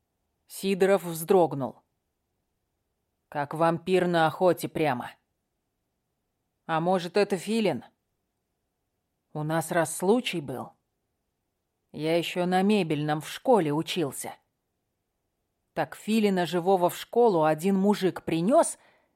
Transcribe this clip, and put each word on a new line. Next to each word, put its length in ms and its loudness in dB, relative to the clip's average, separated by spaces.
Сидоров 560 0
вздрогнул. 800 0
"Как 240 -6
вампир 540 0
на 200 2
охоте 420 0
прямо. 420 -4
А 140 -2
может, 380 -2
это 200 0
филин? 460 -2
У 100 -6
нас 280 -2
раз 240 0
случай 460 0
был. 320 -12
Я 240 -2
еще 300 -2
на 160 2
мебельном 580 0
в 80 -14
школе 420 2
учился. 640 -4
Так 220 -6
филина 520 0
живого 420 2
в 80 -6
школу 460 2
один 320 2
мужик 480 0
принес, 560 0